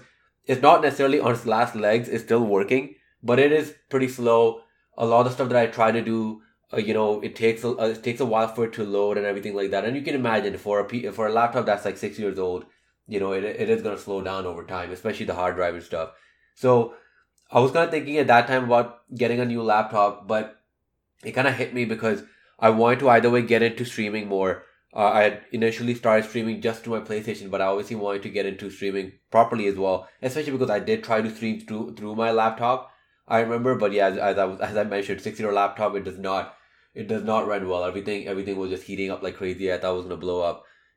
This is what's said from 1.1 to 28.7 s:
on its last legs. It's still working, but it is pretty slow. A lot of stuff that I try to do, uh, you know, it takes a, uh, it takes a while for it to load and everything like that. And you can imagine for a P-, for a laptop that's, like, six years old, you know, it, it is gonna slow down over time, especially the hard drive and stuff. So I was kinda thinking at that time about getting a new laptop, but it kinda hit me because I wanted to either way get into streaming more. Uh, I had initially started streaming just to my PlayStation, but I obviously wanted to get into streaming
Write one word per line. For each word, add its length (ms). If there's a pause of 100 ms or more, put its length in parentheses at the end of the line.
on 120
its 140
last 300
legs. 340
It's 140
still 220
working, 500 (280)
but 160
it 120
is 240 (140)
pretty 180
slow. 540 (360)
A 80
lot 200
of 80
stuff 160
that 80
I 100
try 240
to 100
do, 400 (320)
uh, 40
you 160
know, 280
it 140
takes 280
a, 60
uh, 180
it 160
takes 180
a 40
while 220
for 180
it 80
to 100
load 340
and 80
everything 300
like 160
that. 120
And 120
you 60
can 140
imagine 420
for 220
a 60
P-, 260
for 160
a 40
laptop 340
that's, 180
like, 140
six 220
years 200
old, 260 (420)
you 120
know, 140
it, 100
it 260
is 120
gonna 160
slow 240
down 240
over 180
time, 280
especially 340
the 80
hard 220
drive 180
and 100
stuff. 280 (440)
So 380 (580)
I 80
was 120
kinda 200
thinking 260
at 100
that 200
time 180
about 360 (120)
getting 260
a 60
new 160
laptop, 680
but 340 (640)
it 100
kinda 180
hit 220
me 120
because 380 (360)
I 100
wanted 300
to 100
either 200
way 120
get 200
into 240
streaming 420
more. 360 (300)
Uh, 140
I 160
had 180 (100)
initially 440
started 320
streaming 340
just 220
to 60
my 100
PlayStation, 500
but 120
I 40
obviously 300
wanted 280
to 60
get 160
into 240
streaming 440 (180)